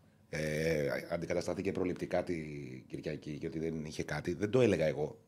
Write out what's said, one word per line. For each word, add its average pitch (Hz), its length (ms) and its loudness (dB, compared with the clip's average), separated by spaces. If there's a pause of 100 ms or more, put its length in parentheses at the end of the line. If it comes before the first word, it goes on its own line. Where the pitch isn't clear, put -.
(300)
ε, 80 100 -2 (720)
αντικαταστάθηκε 85 600 0
προληπτικά 87 520 0
την 87 120 -2 (520)
Κυριακή 73 520 -6
και 80 80 -4
ότι 78 120 -4
δεν 80 260 -2
είχε 78 180 -6
κάτι». 76 300 -2
Δεν 98 160 -2
το 127 120 6
έλεγα 90 240 6
εγώ. 73 320 0 (100)